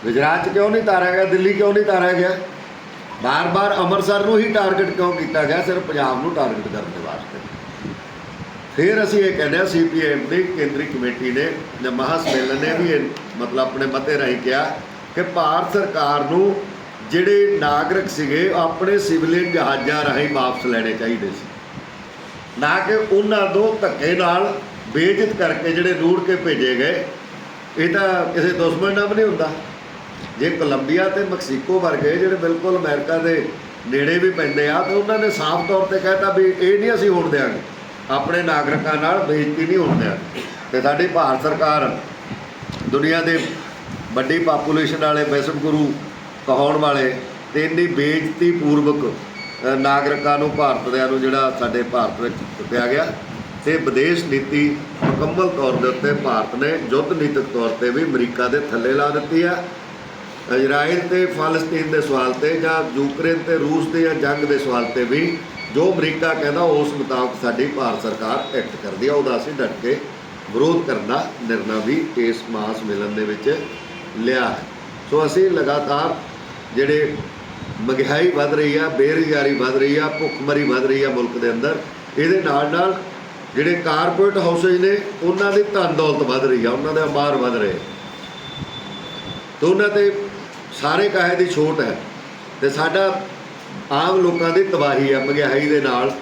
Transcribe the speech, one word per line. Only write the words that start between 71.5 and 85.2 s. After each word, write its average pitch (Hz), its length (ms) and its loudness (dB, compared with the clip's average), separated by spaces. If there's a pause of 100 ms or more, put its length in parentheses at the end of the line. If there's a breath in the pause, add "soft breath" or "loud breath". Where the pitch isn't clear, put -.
ਵੀ 143 200 0 (120)
ਇਸ 117 180 2 (140)
ਮਾਸ 110 340 -6
ਮਿਲਨ 104 320 -4
ਦੇ 107 80 -2
ਵਿੱਚ 135 360 -2 (580)
ਲਿਆ 120 320 0
ਹੈ। - 100 -6 (520)
ਸੋ 151 140 4
ਅਸੀਂ 185 260 4
ਲਗਾਤਾਰ 147 640 0 (600)
ਜਿਹੜੇ 143 400 2 (640)
ਮਹਿੰਗਾਈ 139 500 2
ਵੱਧ 147 220 2
ਰਹੀ 147 240 2
ਆ, 160 120 0
ਬੇਰੁਜ਼ਗਾਰੀ 143 680 2
ਵੱਧ 127 200 0
ਰਹੀ 139 220 4
ਆ, 151 100 2
ਭੁੱਖਮਰੀ 147 560 0
ਵੱਧ 135 220 2
ਰਹੀ 135 180 2
ਆ 135 60 2
ਮੁਲਕ 120 280 -2
ਦੇ 117 140 0
ਅੰਦਰ, 127 240 0 (420)
ਇਹਦੇ 170 240 4
ਨਾਲ 147 300 0
ਨਾਲ 180 300 0 (540)
ਜਿਹੜੇ 156 180 2
ਕਾਰਪੋਰੇਟ 175 640 2
ਹਾਊਸਿਜ਼ 180 480 2
ਨੇ 202 120 4 (260)